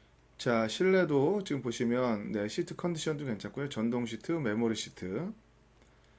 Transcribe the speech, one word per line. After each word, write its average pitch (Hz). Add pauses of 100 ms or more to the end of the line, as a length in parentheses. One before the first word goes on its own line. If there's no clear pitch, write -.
(360)
자, 113
실내도 180
지금 139
보시면, 120
네, 104
시트 170
컨디션도 156
괜찮고요. 127
전동 120
시트, 110
메모리 117
시트, 113 (880)